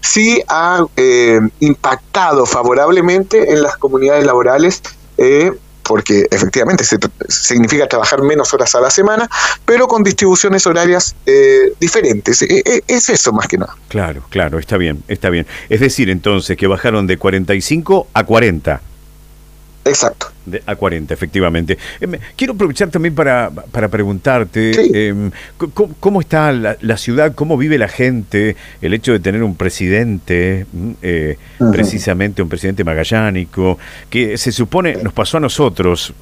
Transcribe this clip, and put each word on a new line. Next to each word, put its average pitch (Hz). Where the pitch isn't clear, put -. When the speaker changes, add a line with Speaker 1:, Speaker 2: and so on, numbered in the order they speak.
Speaker 1:
sí 220
ha, 170
eh, 123
impactado 143
favorablemente 170
en 151
las 147
comunidades 139
laborales, 131
eh, 143
porque 104
efectivamente 110
se -
tr-, 113
significa 123
trabajar 127
menos 147
horas 127
a 123
la 131
semana, 214
pero 240
con 233
distribuciones 190
horarias, 175
eh, 135
diferentes. 139
E-, -
e-, 240
es 240
eso 160
más 110
que 92
nada. -
Speaker 2:
Claro, 80
claro, 80
está 95
bien, 78
está 98
bien. 85
Es 107
decir, 127
entonces, 92
que 95
bajaron 101
de 90
cuarenta 95
y 98
cinco 165
a 110
cuarenta. 95
Speaker 1:
Exacto. -
Speaker 2:
De, 92
a 104
cuarenta, 85
efectivamente. 85
Em, 170
quiero 262
aprovechar 190
también 165
para, 127
para 104
preguntarte, 110
Speaker 1:
Sí. -
Speaker 2:
em, 104
co-, 160
co-, 196
¿cómo 196
está 156
la, 110
la 113
ciudad? 139
¿Cómo 151
vive 147
la 107
gente? 107
El 85
hecho 113
de 104
tener 98
un 98
presidente, 92
mm, 90
eh, 80
Speaker 1:
Ujú. 117
Speaker 2:
precisamente 98
un 82
presidente 95
magallánico, 92
que 113
se 117
supone, 151
nos 110
pasó 123
a -
nosotros, 95